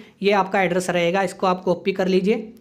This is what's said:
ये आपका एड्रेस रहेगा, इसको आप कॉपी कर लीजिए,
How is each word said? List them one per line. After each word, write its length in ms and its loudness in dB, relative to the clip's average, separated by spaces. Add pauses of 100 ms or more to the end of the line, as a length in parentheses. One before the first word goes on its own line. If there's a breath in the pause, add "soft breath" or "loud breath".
(240 loud breath)
ये 100 2
आपका 280 2
एड्रेस 280 0
रहेगा, 340 0
इसको 240 -2
आप 160 0
कॉपी 280 0
कर 160 0
लीजिए, 540 0